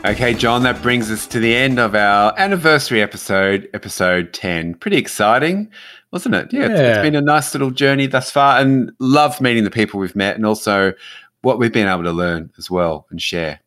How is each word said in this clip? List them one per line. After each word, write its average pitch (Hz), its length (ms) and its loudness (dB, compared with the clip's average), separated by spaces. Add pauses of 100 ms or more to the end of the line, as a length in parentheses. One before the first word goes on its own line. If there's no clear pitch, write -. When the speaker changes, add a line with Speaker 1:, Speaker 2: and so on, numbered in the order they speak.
Speaker 1:
Okay, 104 280 0
John, 120 300 0
that 120 180 0
brings 123 300 -2
us 107 160 -6
to - 120 -6
the 113 160 2
end 127 240 2
of 110 160 2
our 104 440 4
anniversary 156 640 2
episode, 98 720 0
episode 90 580 -2
ten. 85 420 -6
Pretty 202 220 -2
exciting, 143 760 0 (420)
wasn't 208 220 -4
it? - 160 -4
Yeah, 277 120 -2
it's, 240 100 0
it's 185 80 2
Speaker 2:
Yeah. 117 220 2
Speaker 1:
been 151 120 0
a 147 60 0
nice 147 320 0
little 135 180 -2
journey 139 360 0
thus 127 240 -2
far, 139 280 4
and 135 320 2 (100)
loved 143 420 2
meeting 117 220 2
the 98 60 -2
people 104 300 -2
we've 92 160 -6
met 98 200 0
and 110 100 -2
also 101 480 0 (480)
what 123 160 2
we've 117 160 0
been 107 140 2
able 90 160 -2
to 85 80 -2
learn 85 440 -4
as - 140 -18
well 87 400 -2
and 87 100 -14
share. 80 460 -6